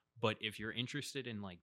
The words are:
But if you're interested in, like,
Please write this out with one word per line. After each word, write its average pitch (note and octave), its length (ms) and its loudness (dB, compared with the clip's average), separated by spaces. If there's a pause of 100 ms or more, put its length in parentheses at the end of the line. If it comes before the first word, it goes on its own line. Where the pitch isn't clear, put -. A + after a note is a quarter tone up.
(200)
But A2 200 6
if G#2+ 180 0
you're G#2+ 140 -4
interested B2+ 560 -2
in, G#2 140 -4
like, F2+ 200 -8